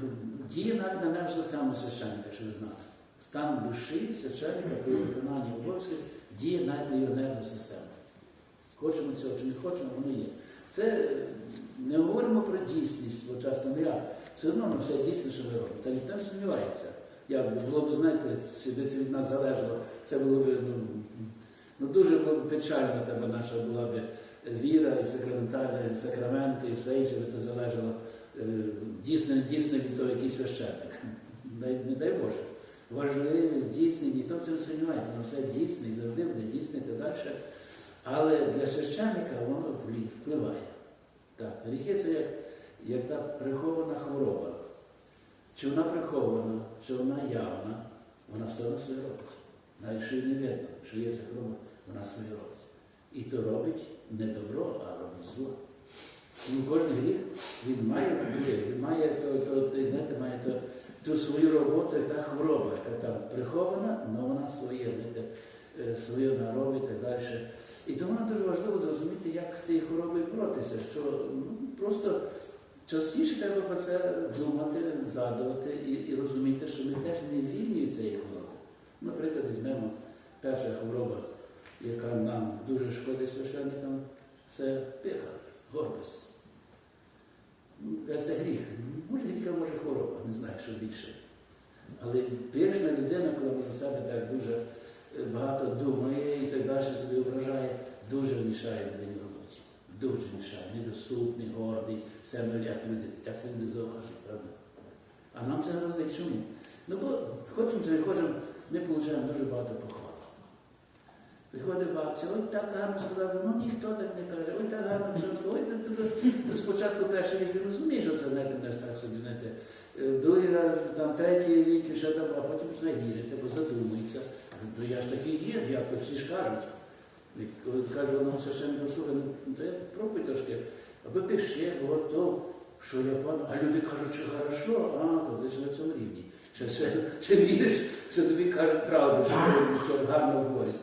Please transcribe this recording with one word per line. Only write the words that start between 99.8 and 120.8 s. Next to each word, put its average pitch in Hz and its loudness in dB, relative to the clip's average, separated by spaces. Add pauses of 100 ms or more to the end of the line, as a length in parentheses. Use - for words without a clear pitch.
Дуже - 0 (100)
мішає. 95 -10 (120)
Недоступний, 117 -4
гордий, 110 -2 (260)
все, 117 -4
ну, 113 0
як 110 -4 (120)
люди, 110 -4 (180)
як - -8
це 127 -8
люди 113 -4
зауважують, - -8
правда? 107 -10 (840)
А 120 -6
нам 156 0
це 180 -2
грозить 170 -2
чому? 160 -2 (520)
Ну, 190 -4
бо 277 0 (360)
хочемо 226 2
чи 160 2
не 160 6
хочемо, 165 4 (420)
ми 170 2
получаємо 147 0
дуже 135 0
багато - -2
похвал. - -10 (1400)
Приходить 180 0
бабця: - -2
«Ой, 214 0
так 202 0 (100)
гарно 196 0
сказали», 185 0
ну, 226 2
ніхто 220 -2
так 202 -2
не 175 -4
каже, 165 -4
«Ой, 214 -2
так 214 -2
гарно», 202 0 (100)
все 165 0
сказали, 214 0
«Ой, - 2
ти, 220 -4
ти, 220 0
ти». 220 4 (180)
Ну, 220 0
спочатку 202 0
перший 190 2
рік 180 0
він 190 0
розуміє, 262 2
що 156 2
це, 143 -2
знаєте, 135 0
не 120 -4
ж 120 -4
так 117 -6
собі, 113 -6
знаєте, 113 -6 (520)
е, 135 2 (120)
другий 175 8
раз, 165 6 (200)